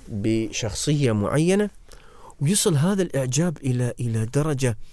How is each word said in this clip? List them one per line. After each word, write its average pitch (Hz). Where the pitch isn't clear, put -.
بشخصية 110
معينة، 170
ويصل 175
هذا 190
الإعجاب 139
إلى، 123
إلى 113
درجة 135